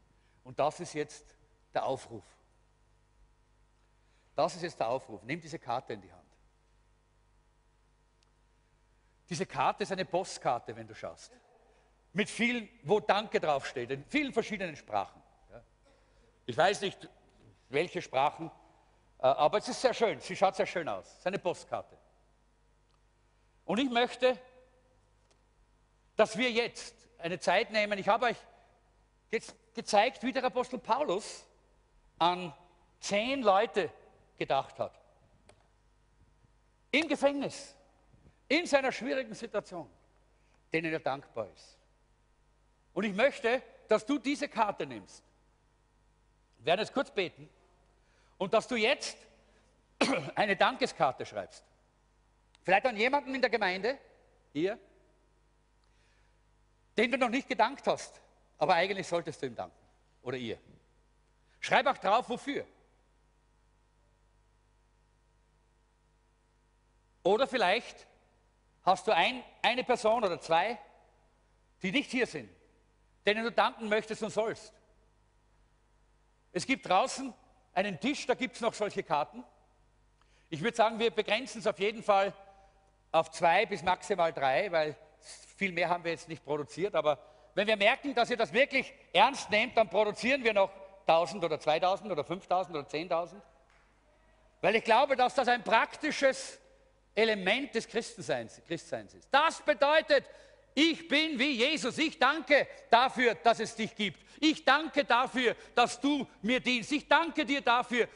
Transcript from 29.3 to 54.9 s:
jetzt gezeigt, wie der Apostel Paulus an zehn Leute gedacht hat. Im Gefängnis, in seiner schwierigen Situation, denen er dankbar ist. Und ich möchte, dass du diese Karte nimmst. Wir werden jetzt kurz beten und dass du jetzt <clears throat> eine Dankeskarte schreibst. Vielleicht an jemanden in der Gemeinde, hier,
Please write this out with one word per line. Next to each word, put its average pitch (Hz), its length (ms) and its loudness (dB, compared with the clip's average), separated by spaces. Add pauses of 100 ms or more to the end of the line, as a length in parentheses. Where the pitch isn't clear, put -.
jetzt - 240 -6 (180)
gezeigt, 220 500 0
wie 247 80 -2
der 247 120 -2
Apostel 247 340 -4
Paulus 220 680 -4 (760)
an 175 340 0 (460)
zehn 247 420 -2
Leute 202 500 2 (460)
gedacht 143 420 -2
hat. 104 200 -8 (1900)
Im 302 160 2
Gefängnis, 277 680 -2 (720)
in 311 200 0
seiner 269 240 2
schwierigen 254 420 -6
Situation, 196 560 -10 (800)
denen 160 220 -2
er 160 60 -4
dankbar 131 520 -6
ist. - 260 -20 (1160)
Und 190 120 -2
ich 202 80 -4
möchte, 233 500 0 (240)
dass 214 180 2
du 285 140 -2
diese 277 280 -4
Karte 208 380 -2
nimmst. 113 380 -12 (1400)
Wir 110 80 -8
werden 180 140 2
jetzt - 120 -6
kurz 277 160 -2
beten 156 400 -6 (880)
und 190 160 -2
dass 220 140 2
du 254 80 -4
jetzt 233 420 0 (800)
<clears throat> 196 360 0
eine 196 200 2
Dankeskarte 196 720 0
schreibst. - 400 -10 (960)
Vielleicht 196 240 4
an 247 100 -2
jemanden 262 380 0
in 254 80 -6
der 247 80 4
Gemeinde, 202 480 -2 (560)
hier, 190 240 -2 (2250)